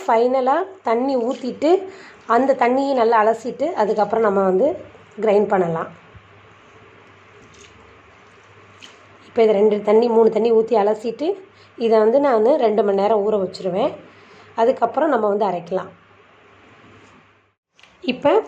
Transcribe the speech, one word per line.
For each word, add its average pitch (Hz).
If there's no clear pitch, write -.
ஃபைனலா 254
தண்ணி 247
ஊத்திட்டு, 262
அந்த 262
தண்ணியை 269
நல்லா 226
அலசிட்டு, 226
அதுக்கப்புறம் 214
நம்ம 196
வந்து 190
கிரைண்ட் 208
பண்ணலாம். 170
இப்போ -
இது 220
ரெண்டு 208
தண்ணி, 220
மூணு 226
தண்ணி 220
ஊத்தி 226
அலசிட்டு, 220
இதை 220
வந்து 233
நானு 233
ரெண்டு 214
மணி 196
நேரம் 208
ஊற 214
வச்சிருவேன். 185
அதுக்கப்புறம் 262
நம்ம 214
வந்து 208
அரைக்கலாம். 180
இப்போ 285